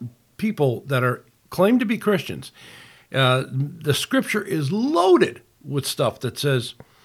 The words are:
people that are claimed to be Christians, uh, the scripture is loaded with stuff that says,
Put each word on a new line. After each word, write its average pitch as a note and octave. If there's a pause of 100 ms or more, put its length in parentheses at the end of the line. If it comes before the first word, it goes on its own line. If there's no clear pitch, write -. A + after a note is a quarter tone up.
(380)
people D3
that B2+
are B2 (240)
claimed G#3+
to B3+
be G#3
Christians, C3+ (600)
uh, B2+
the C#3
scripture -
is D3+
loaded D4+ (220)
with C#3
stuff -
that B2+
says, C3 (300)